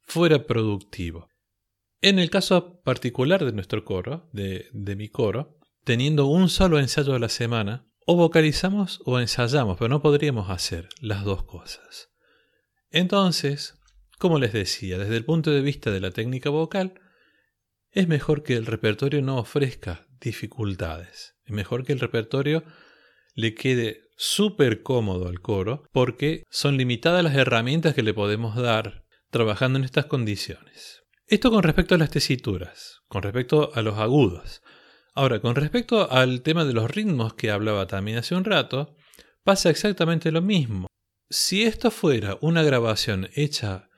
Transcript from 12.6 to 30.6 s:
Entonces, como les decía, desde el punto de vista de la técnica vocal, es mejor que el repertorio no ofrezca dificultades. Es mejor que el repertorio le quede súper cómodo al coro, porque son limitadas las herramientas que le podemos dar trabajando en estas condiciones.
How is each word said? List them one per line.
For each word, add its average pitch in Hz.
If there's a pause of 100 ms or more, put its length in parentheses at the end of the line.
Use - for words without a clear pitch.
Entonces, 175 (360)
como 165
les 117
decía, 95
desde 104
el 113
punto 160
de 139
vista 139
de 95
la 92
técnica 127
vocal, 175 (880)
es 190
mejor 147
que 127
el 113
repertorio 113
no 131
ofrezca - (140)
dificultades. 95
Es -
mejor 107
que 147
el 135
repertorio 135 (720)
le 110
quede 120 (120)
súper 170
cómodo 98
al 90
coro, 107
porque 139
son 143
limitadas 131
las 143
herramientas 135
que 127
le 110
podemos 107
dar 117 (280)
trabajando 123
en 131
estas -
condiciones. - (240)